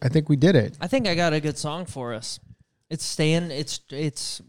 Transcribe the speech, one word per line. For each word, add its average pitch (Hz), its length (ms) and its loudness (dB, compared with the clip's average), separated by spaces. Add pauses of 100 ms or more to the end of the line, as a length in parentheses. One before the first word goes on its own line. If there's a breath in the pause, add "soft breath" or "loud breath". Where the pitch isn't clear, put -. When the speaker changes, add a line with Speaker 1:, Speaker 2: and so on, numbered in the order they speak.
Speaker 1:
I 135 80 0
think 151 200 2
we 147 80 6
did 165 180 6
it. 110 260 2
Speaker 2:
I 175 60 -4
think 233 220 0
I 170 80 2
got 170 160 2
a 156 80 2
good 147 180 -4
song 156 260 -6
for 120 300 -8
us. - 240 -10 (500)
It's 160 160 -6
staying, 165 460 2
it's, 143 300 -8 (100)
it's 143 580 -4